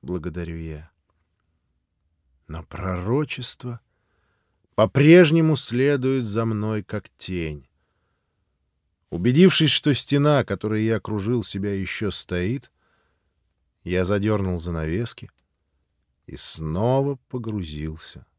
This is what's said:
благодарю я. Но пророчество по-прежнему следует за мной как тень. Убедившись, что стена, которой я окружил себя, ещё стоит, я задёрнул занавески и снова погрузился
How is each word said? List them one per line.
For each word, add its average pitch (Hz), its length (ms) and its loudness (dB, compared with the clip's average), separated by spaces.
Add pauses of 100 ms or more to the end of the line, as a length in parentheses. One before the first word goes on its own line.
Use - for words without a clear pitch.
благодарю 85 540 -8
я. 80 340 -12 (1600)
Но 85 140 -12
пророчество 117 1160 -6 (960)
по-прежнему 156 800 6
следует 131 720 0
за 107 200 -2
мной 107 380 -2
как - 340 -10
тень. 78 500 -6 (1400)
Убедившись, 139 600 4
что 143 240 0
стена, 143 480 2
которой 107 400 -2
я 110 140 0
окружил 107 460 -4
себя, 101 300 -6
ещё 98 380 -4
стоит, 95 600 -4 (1120)
я 90 220 0
задёрнул 98 540 0
занавески 82 720 -6 (960)
и - 100 -16
снова 117 760 -2 (120)
погрузился 80 1000 -8 (100)